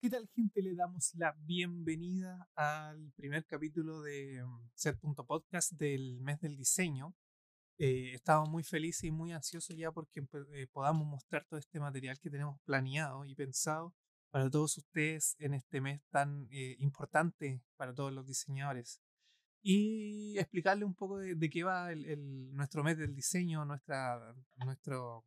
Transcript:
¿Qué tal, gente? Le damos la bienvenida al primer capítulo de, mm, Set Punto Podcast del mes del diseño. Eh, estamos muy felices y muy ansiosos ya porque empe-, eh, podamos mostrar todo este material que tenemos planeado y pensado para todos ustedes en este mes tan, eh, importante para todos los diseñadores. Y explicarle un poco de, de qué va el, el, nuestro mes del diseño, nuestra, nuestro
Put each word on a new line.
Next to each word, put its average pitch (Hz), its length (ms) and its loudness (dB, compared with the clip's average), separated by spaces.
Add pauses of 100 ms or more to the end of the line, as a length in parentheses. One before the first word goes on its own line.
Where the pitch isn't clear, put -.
¿Qué 240 60 6
tal, 233 240 -4
gente? 214 260 2
Le 185 140 0
damos 175 400 -2
la 165 200 2 (120)
bienvenida 175 1000 -2 (100)
al 151 600 -2
primer 147 300 -4
capítulo 156 560 -4
de, 139 420 -8
mm, 117 300 -12
Set - 260 0
Punto 147 240 -2
Podcast 160 540 -2
del 131 420 0
mes 143 220 -2
del 147 160 -4
diseño. 139 560 2 (640)
Eh, 127 340 2
estamos 156 380 6
muy 160 140 0
felices 165 400 -2
y 160 60 0
muy 165 220 -2
ansiosos 165 420 -8
ya 160 180 -4
porque 160 280 -8
empe-, 143 320 -8
eh, 139 180 -8
podamos 151 360 2
mostrar 143 400 -4
todo 156 120 -6
este 147 220 -8
material 131 400 -6
que - 80 -8
tenemos 143 380 -4
planeado 139 580 0
y 135 100 -12
pensado 151 600 -2 (360)
para 135 200 4
todos 151 260 4
ustedes 151 600 0
en 139 160 0
este 135 260 -2
mes 139 300 -2
tan, 143 400 2
eh, 131 300 -6
importante 143 840 2 (160)
para 127 160 -6
todos 139 180 -2
los 135 140 -8
diseñadores. 135 760 -4 (640)
Y 208 760 4
explicarle 196 460 4
un 196 100 0
poco 196 220 -4
de, 190 180 -2
de 160 140 2
qué 170 160 0
va 180 260 0
el, 156 140 -6
el, 139 500 -8
nuestro 143 300 -2
mes 160 140 4
del 147 160 -4
diseño, 160 500 0
nuestra, 131 720 -4 (220)
nuestro 127 680 -4